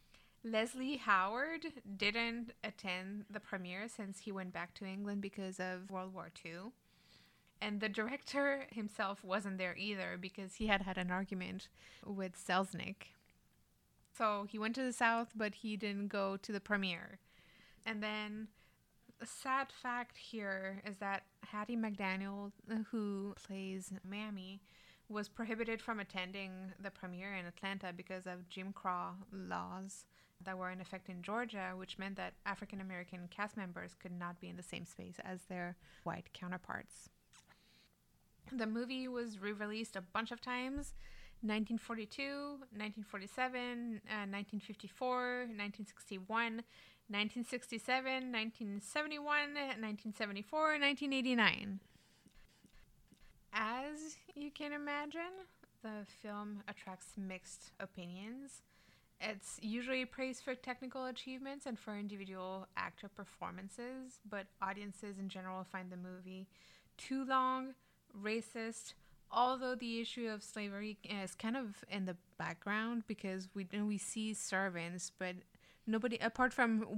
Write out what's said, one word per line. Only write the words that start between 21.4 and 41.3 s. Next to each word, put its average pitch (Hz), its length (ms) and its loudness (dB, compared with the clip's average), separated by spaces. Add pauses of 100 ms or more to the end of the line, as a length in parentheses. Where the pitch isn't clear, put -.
Hattie 214 320 -2
McDaniel, 202 760 0 (400)
who 202 420 2 (120)
plays 190 460 -4 (160)
Mammy, 196 540 -6 (480)
was 208 180 0
prohibited 226 540 0
from 220 180 0
attending 190 800 -2
the 196 120 -4
premiere 185 420 -4
in 185 120 -2
Atlanta 190 500 -2
because 185 300 -6
of 180 240 -6
Jim 190 240 -4
Crow 180 380 0 (200)
laws 185 760 -4 (380)
that 185 140 -4
were 185 140 0
in 185 100 -6
effect 185 280 -8
in 180 120 -6
Georgia, 208 540 0
which 185 220 -6
meant 196 200 -2
that 180 160 -2 (120)
African-American 185 840 -4
cast 208 260 -2
members 175 440 -4
could 180 120 -8
not 175 300 -4
be 180 80 -8
in 175 80 -8
the 180 60 -8
same 175 220 -6
space 180 380 -10
as 185 200 -6
their 175 320 -4 (280)
white 170 300 -4
counterparts. - 760 -6 (1400)
The 233 160 2
movie 240 400 0
was 233 320 -2
re-released 208 560 -2
a 190 60 -2
bunch 214 300 0
of 240 100 -6
times, 254 520 -2 (480)